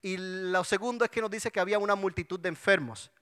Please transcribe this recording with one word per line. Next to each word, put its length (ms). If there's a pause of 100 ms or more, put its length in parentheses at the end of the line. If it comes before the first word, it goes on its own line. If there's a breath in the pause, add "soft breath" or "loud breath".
Y 160
lo 460
segundo 420
es 60
que 100
nos 80
dice 220
que 80
había 180
una 180
multitud 440
de 100
enfermos. 640 (100)